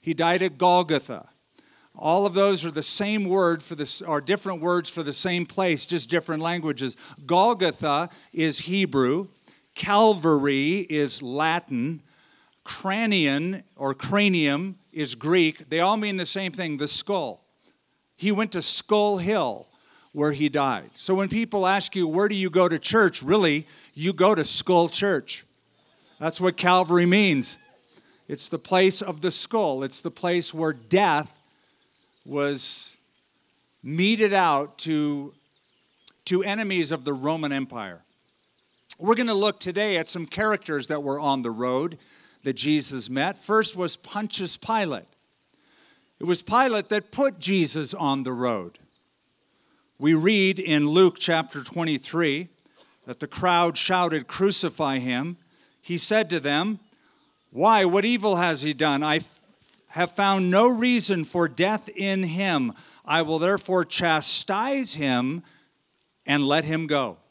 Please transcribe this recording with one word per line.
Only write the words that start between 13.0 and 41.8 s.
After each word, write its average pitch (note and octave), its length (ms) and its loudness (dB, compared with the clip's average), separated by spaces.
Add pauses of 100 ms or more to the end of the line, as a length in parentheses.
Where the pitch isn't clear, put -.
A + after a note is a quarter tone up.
or C3+ 200 -2
cranium F3+ 800 2 (160)
is D3 220 -4
Greek. D#3 540 0
They D#3 100 -2
all G3 180 2
mean G#3 200 -4
the F3+ 80 -4
same F#3+ 260 -6
thing, E3 260 -6
the D3 100 -4
skull. D3 560 -4 (720)
He G3+ 160 -2
went G3+ 200 0
to F3+ 100 -4
Skull G#3 560 0
Hill F3 500 -2 (440)
where D3 200 0
he D3 180 -2
died. C3+ 460 -2
So - 200 -2
when G3 140 -2
people G#3+ 360 -2
ask F#3+ 300 0
you, F3+ 120 0
"Where F#3 200 0
do G#3 80 0
you F#3+ 160 0
go F3+ 180 4
to E3 80 0
church?" G3+ 460 2
really, D#3 420 2 (300)
you E3+ 180 -2
go F#3 220 6
to E3 80 0
Skull E3+ 440 2
Church. F3 560 -2 (760)
That's D#3+ 200 -6
what F3+ 180 2
Calvary F3+ 500 4
means. F3+ 500 2 (680)
It's - 220 -12
the E3 100 -8
place F#3 420 2
of E3+ 200 -8
the F3 100 -2
skull. D#3 520 -2
It's C3+ 180 -10
the E3 100 -8
place F3 420 -4
where D#3+ 200 -2
death D3+ 600 0 (880)
was C#3+ 720 -6 (840)
meted G3+ 520 2
out D3+ 460 2
to, D3 540 -2 (920)
to F#3 180 0
enemies G3 480 -2
of D3 120 -6
the C#3+ 100 -4
Roman D3 380 -4
Empire. A#2+ 520 -8 (960)
We're G#3 160 2
gonna A#3 180 0
look G3+ 260 2
today F#3+ 380 -2
at D#3+ 120 -4
some E3+ 180 -6
characters F#3+ 600 -4
that D3+ 140 -4
were C#3 180 -4
on C#3 220 0
the A#2+ 100 -4
road B2+ 460 -2 (460)